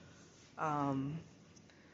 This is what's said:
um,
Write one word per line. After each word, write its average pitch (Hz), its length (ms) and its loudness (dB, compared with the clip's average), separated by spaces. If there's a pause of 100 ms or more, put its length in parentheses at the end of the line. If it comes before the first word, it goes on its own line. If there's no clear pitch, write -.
(580)
um, 143 600 2 (760)